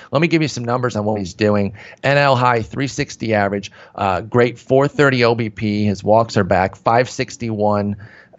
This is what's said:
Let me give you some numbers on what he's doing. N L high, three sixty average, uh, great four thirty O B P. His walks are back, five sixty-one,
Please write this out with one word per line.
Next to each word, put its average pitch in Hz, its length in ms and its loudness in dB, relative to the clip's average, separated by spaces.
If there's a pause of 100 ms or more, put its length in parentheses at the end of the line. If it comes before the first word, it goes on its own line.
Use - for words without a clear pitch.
(120)
Let 139 100 0
me 175 60 2
give 156 160 0
you 147 40 -2
some 127 160 -8
numbers 120 320 -4
on 107 100 -2
what 107 120 -2
he's 92 160 -8
doing. 104 400 0 (300)
N 143 160 2
L 139 160 4
high, 123 260 2
three 123 240 -6
sixty 123 480 -6
average, 101 380 0 (240)
uh, 95 260 -2
great 120 380 0
four 135 280 2
thirty 135 360 2
O 117 100 4
B 113 160 -2
P. 104 360 -2
His 101 180 -2
walks 110 340 2
are 104 60 2
back, 92 320 0
five 120 340 0
sixty-one, 104 880 -4 (420)